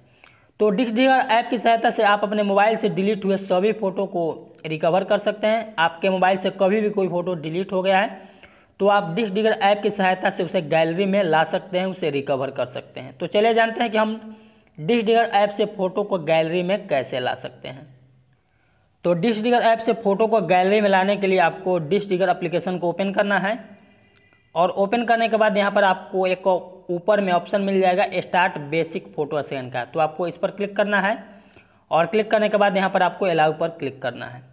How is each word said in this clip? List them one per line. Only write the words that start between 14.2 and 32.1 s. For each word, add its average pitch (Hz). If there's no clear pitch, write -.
डिश 220
डिगर 226
ऐप 202
से 208
फ़ोटो 196
को 202
गैलरी 160
में 196
कैसे 131
ला 120
सकते -
हैं। 135
तो 175
डिश 208
डिगर 240
ऐप 226
से 226
फ़ोटो 202
को 214
गैलरी 185
में 208
लाने 190
के 196
लिए 185
आपको 175
डिश 196
डिगर 185
एप्लीकेशन 175
को 175
ओपन 196
करना 202
है 202
और 175
ओपन 202
करने 226
के 220
बाद 214
यहाँ 202
पर 202
आपको 185
एक 185
ऊपर 180
में 185
ऑप्शन 175
मिल 196
जाएगा 185
स्टार्ट 180
बेसिक 160
फ़ोटो 147
स्कैन 131
का, 123
तो 160
आपको 156
इस -
पर 190
क्लिक 202
करना 202
है 202
और 160
क्लिक 214